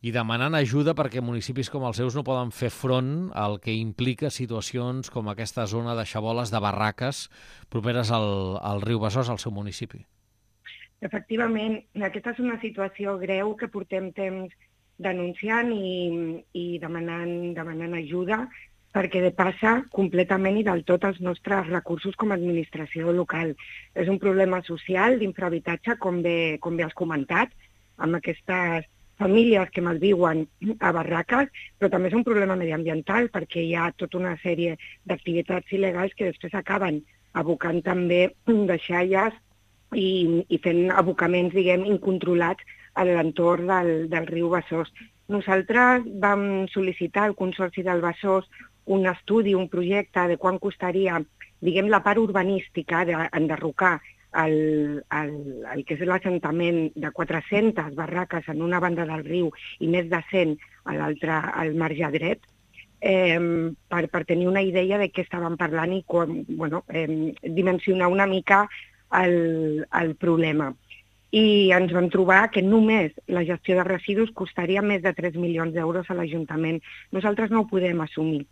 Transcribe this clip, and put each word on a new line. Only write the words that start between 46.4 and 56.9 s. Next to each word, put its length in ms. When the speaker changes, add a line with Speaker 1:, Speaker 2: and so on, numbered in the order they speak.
Speaker 2:
sol·licitar 560
al 80
Consorci 480
del 220
Besòs 420
un 240
estudi, 480
un 160
projecte 560
de 80
quant 240
costaria, 560
diguem, 240
la 160
part 160
urbanística 880
d'enderrocar 840
el, 160
el, 240
el 160
que 80
és 80
l'assentament 880